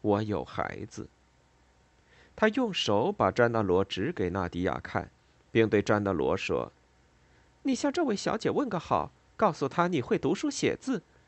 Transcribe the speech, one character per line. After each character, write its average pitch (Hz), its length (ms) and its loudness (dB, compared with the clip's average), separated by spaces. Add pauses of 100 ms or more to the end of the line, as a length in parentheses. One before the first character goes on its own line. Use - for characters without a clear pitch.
：“我 104 220 2
有 101 200 -4
孩 - 460 -6
子。” - 180 -12 (1300)
她 214 120 4
用 220 260 0
手 117 380 2
把 107 180 2
詹 120 220 4
纳 113 100 0
罗 95 240 4
指 110 260 -4
给 90 200 -2
纳 92 180 -2
迪 85 140 -4
亚 78 160 -2
看， - 320 -6 (400)
并 113 180 4
对 104 140 4
詹 104 200 2
纳 98 80 0
罗 76 240 2
说 69 360 -4 (920)
：“你 269 140 0
向 277 180 0
这 349 100 0
位 240 120 0
小 - 200 -2
姐 - 140 -2
问 220 180 0
个 196 120 -4
好， 87 320 -2 (260)
告 196 160 2
诉 139 160 -2
她 175 180 2
你 175 140 0
会 175 160 0
读 143 160 0
书 294 160 -2
写 - 260 0
字， 247 280 -6 (240)